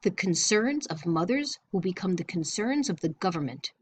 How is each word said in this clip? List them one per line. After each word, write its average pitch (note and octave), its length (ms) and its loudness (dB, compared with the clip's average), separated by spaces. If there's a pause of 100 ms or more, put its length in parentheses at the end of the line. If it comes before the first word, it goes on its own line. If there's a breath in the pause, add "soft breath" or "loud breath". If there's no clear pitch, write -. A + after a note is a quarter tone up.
The G#3 80 4
concerns G#3+ 760 2
of D#3 200 -6
mothers G#3 520 0 (140)
will F#3+ 80 0
become F3+ 360 0
the E3+ 80 -2
concerns A3+ 640 -2
of E3+ 100 -2
the D#3+ 100 0
government. D3+ 720 -2